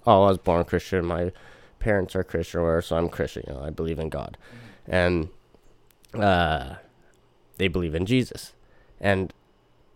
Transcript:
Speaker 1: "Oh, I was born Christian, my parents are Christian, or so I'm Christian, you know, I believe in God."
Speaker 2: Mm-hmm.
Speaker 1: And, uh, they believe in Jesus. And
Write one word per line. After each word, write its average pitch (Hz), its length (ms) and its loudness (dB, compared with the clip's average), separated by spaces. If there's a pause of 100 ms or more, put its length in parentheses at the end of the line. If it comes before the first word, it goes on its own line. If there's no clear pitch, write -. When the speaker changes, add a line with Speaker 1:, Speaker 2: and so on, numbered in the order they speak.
Speaker 1:
"Oh, 98 180 8
I 101 60 8
was 92 100 4
born 85 260 2
Christian, 87 400 -2
my 87 260 -2 (460)
parents 101 380 0
are 92 80 0
Christian, 85 380 -4
or 82 200 2
so 82 160 -4
I'm 85 120 0
Christian, - 380 -6
you - 60 -10
know, 65 100 -12
I 76 60 -8
believe 82 300 -6
in 78 100 -6
God." - 320 -10
Speaker 2:
Mm-hmm. - 520 -12
Speaker 1:
And, 87 360 2 (920)
uh, 80 540 2 (840)
they 95 100 0
believe 85 280 -2
in 87 100 -2
Jesus. 120 480 -2 (460)
And 95 340 0 (640)